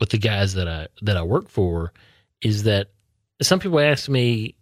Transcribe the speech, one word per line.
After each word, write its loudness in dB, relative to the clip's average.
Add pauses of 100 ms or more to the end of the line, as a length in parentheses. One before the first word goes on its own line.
with 0
the 2
guys 0
that -2
I, -8 (160)
that 2
I 0
work 0
for, -2 (480)
is 0
that 0 (520)
some 2
people 0
ask 2
me 0